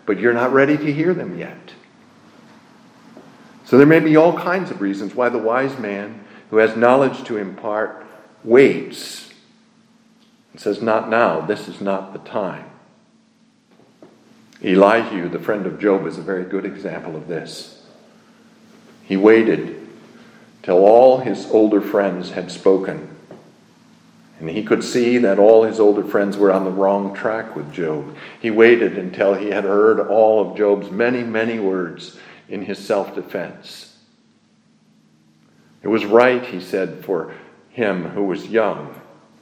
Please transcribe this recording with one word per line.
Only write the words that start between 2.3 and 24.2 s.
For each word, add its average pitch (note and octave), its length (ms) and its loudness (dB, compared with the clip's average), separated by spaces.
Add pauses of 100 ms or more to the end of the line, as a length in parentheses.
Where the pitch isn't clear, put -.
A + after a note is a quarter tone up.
So B2 120 2
there C#3+ 100 10
may D#3+ 140 6
be D#3 160 2
all D#3+ 220 4
kinds F3+ 320 -6
of G2+ 100 -12
reasons G2 340 -6
why B2 140 0
the A#2+ 100 -2
wise B2+ 380 -2
man G#2+ 440 -10 (300)
who G#2+ 80 2
has A2 180 2
knowledge B2 480 2
to A#2 120 -8
impart G#2 680 -8 (380)
waits - 800 2 (1300)
and - 80 -20
says, G#2 200 -4
"Not A2 300 -4
now, G#2 300 0
this G2+ 280 -8
is - 120 -18
not G2 320 -6
the G2 80 -16
time." F2+ 440 -10 (2000)
Elihu, G2 640 2
the D#2+ 100 -8
friend G2+ 280 -6
of E2 120 -10
Job, G2 280 0
is E2 120 -10
a E2+ 40 -14
very F#2 220 -6
good F#2+ 200 -6
example E2+ 500 -12
of D#2 140 -14
this. - 540 -12 (1200)
He G2 120 -4
waited A2 600 4 (920)
till F#2 160 4
all B2+ 360 8
his G#2 260 -6
older G#2+ 340 4
friends G2 520 -4
had F2+ 180 -10
spoken. F#2+ 580 0 (1300)